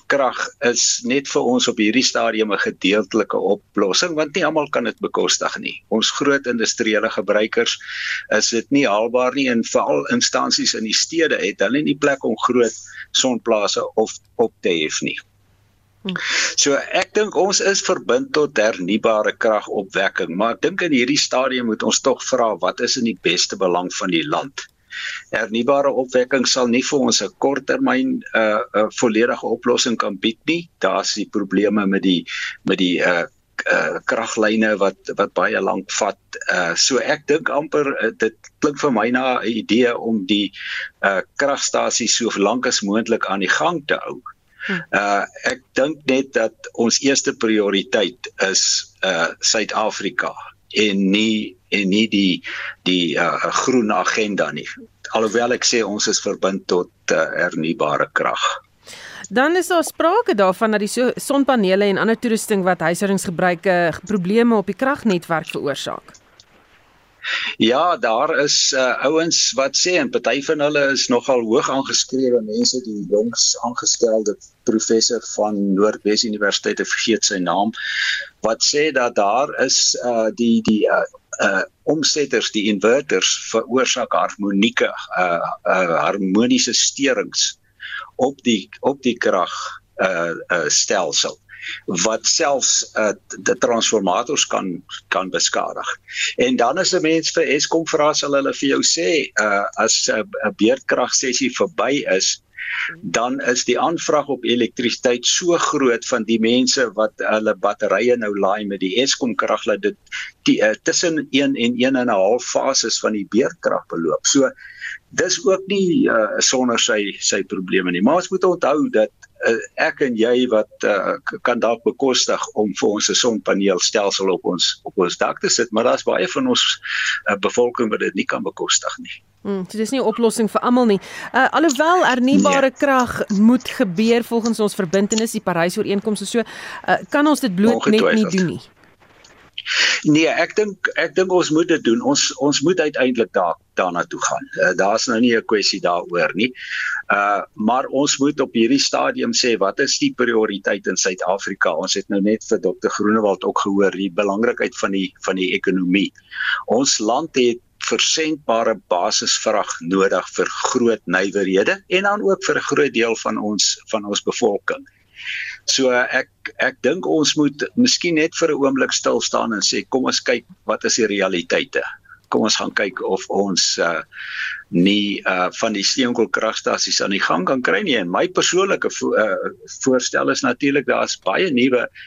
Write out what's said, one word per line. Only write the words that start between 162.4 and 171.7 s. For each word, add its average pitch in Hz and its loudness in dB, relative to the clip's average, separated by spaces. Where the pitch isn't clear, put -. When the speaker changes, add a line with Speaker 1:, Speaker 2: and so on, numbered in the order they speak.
Speaker 1:
vir 151 0
'n 135 -4
groot 139 2
deel 113 2
van 110 -4
ons, 104 -2
van 104 -4
ons 101 -4
bevolking. - -2
So 131 2
ek, 123 0
ek 127 -2
dink 160 0
ons 156 2
moet 147 0
miskien 165 2
net 156 0
vir 165 2
'n 139 -2
oomblik 135 0
stil 127 0
staan 117 -2
en 101 -4
sê, - -2
"Kom 131 0
ons 127 0
kyk, 123 -2
wat 110 -2
is 110 0
die 110 2
realiteite? 95 0